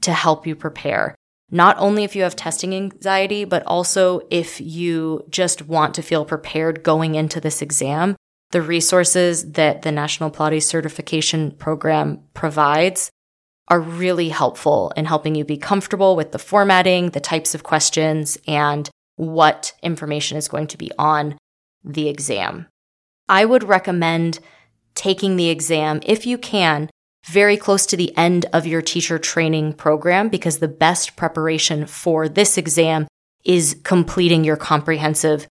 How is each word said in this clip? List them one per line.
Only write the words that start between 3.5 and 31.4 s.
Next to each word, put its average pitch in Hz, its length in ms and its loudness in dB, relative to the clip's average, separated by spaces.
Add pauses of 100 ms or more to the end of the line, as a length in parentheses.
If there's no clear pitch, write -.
also 180 640 2
if 170 300 -2
you 160 720 -4
just 180 380 -2
want 156 280 0
to 165 80 -6
feel 151 220 0
prepared 160 580 -4
going 160 320 2
into 156 240 -2
this 151 220 -4
exam. 151 560 -2 (340)
The 175 100 0
resources 170 920 2
that 151 280 2
the 156 100 -2
National 151 380 -4
Pilates 156 320 0
Certification 156 880 -2
Program 151 680 -2 (160)
provides 156 720 0 (580)
are 175 120 4
really 170 500 -2
helpful 139 640 0
in 156 100 -2
helping 156 280 -2
you 151 100 -2
be 147 140 -4
comfortable 190 580 2
with 156 180 -4
the 180 40 -8
formatting, 185 720 4
the - 100 -6
types - 360 -4
of 151 80 -12
questions, 156 840 0
and 147 460 -2 (240)
what 160 640 2
information 151 560 -4
is 147 100 -6
going 151 200 -6
to - 100 -14
be - 220 -10
on 151 360 2 (480)
the 151 240 -4
exam. 143 600 -4 (600)
I 190 160 4
would 247 200 4
recommend 170 760 0 (540)
taking 190 420 -2
the 170 140 2
exam, 156 540 0
if 220 240 0
you 240 100 -2
can, 160 540 0 (340)
very 202 320 4
close 196 300 2
to 190 100 0
the 175 180 -2
end 175 380 2
of 165 140 2
your 160 160 -2
teacher 165 340 -4
training 156 560 -2
program, 175 560 0
because 175 300 -2
the 165 80 0
best 160 480 0
preparation 160 720 -2